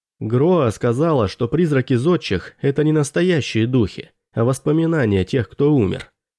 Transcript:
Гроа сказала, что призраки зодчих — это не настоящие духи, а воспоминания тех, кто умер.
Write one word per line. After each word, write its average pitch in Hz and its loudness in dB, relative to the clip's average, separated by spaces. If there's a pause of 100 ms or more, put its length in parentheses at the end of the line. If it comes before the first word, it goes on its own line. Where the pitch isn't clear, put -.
(200)
Гроа 131 2
сказала, 127 0
что - -6
призраки 147 0
зодчих — 127 -2
это 139 0
не 156 2
настоящие 151 0
духи, 123 -2 (220)
а 117 -2
воспоминания 139 0
тех, 127 -4
кто 147 0
умер. 92 -2 (280)